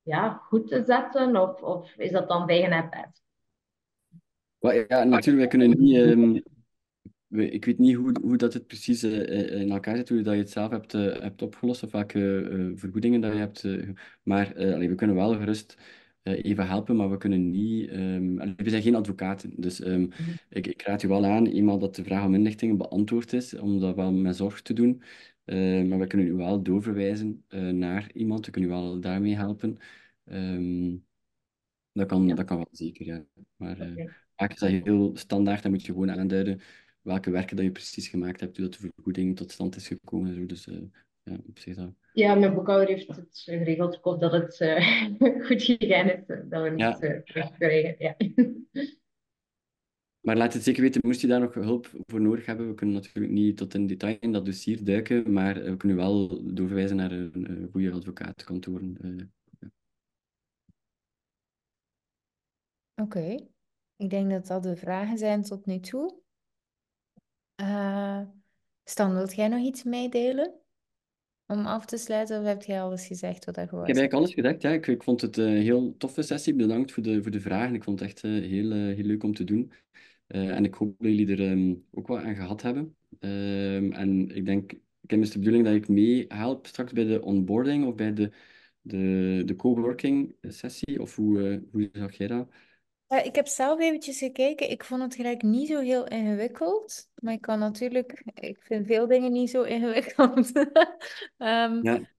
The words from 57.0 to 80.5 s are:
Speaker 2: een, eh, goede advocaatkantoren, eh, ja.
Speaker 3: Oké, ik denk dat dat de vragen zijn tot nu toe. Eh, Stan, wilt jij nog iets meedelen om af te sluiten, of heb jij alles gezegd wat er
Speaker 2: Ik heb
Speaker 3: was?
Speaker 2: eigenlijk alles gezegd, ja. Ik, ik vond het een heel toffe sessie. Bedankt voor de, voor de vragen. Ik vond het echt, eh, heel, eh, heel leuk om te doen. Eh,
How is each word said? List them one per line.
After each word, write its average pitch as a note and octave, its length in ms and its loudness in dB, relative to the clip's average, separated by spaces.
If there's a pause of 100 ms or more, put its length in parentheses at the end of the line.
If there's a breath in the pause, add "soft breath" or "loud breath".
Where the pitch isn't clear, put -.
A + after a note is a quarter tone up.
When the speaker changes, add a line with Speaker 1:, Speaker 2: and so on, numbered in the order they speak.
Speaker 2:
een, F2+ 360 -6
eh, F2+ 240 -10
goede F#2+ 200 -2
advocaatkantoren, F2+ 1120 -10
eh, F2+ 240 -10 (340)
ja. - 80 -18 (3250)
Speaker 3:
Oké, G#3 340 -6 (580)
ik G3 140 -8
denk G3 220 0
dat F#3+ 160 -4
dat F#3 160 -4
de F3+ 120 -4
vragen G3+ 420 -6
zijn G#3+ 260 0
tot G3+ 220 -10
nu F#3 140 -4
toe. C#4+ 360 -8 (1400)
Eh, G3+ 640 -4 (600)
Stan, F#3+ 300 0
wilt F#3 220 -2
jij G#3+ 120 0
nog A#3 180 0
iets C4 180 -6
meedelen B3 720 -2 (920)
om G#3 200 -2
af A3 200 -6
te A#3 120 -8
sluiten, A3 420 -4
of G#3 60 -4
heb G3+ 180 -2
jij F#3+ 180 -4
alles F#3 260 -6
gezegd F3+ 380 -8
wat F3 120 -8
er F3 60 -4
Speaker 2:
Ik F3 60 -8
heb F3+ 100 -8
Speaker 3:
was? E3+ 80 -4
Speaker 2:
eigenlijk C3+ 260 4
alles D#3+ 200 2
gezegd, C#3 280 2
ja. D3 80 2
Ik, D#3+ 180 0
ik B2 160 0
vond B2 180 2
het G#2+ 160 -2
een G#2+ 240 4
heel B2 360 2
toffe C#3 240 -4
sessie. D3 340 -2
Bedankt A#2+ 360 2
voor A2+ 120 -4
de, G#2+ 180 2
voor G#2+ 100 -4
de G#2 100 -4
vragen. G#2 340 -2
Ik G#2+ 80 -6
vond G2 160 -4
het G2+ 100 -6
echt, - 140 -16
eh, G#2+ 80 -4
heel, G2+ 400 0
eh, G2+ 240 -2
heel G2+ 100 -4
leuk G#2+ 180 0
om G#2 100 0
te F#2 100 -4
doen. G#2+ 280 0 (560 soft breath)
Eh, F#2+ 280 -4